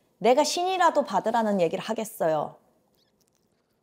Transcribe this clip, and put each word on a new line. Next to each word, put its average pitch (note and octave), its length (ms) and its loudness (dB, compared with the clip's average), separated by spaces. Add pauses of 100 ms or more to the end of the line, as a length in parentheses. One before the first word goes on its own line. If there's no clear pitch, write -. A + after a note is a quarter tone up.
(180)
내가 B3+ 240 4
신이라도 F4 600 0
받으라는 G#3 560 0
얘기를 E3+ 240 0
하겠어요. F3+ 720 -4 (1300)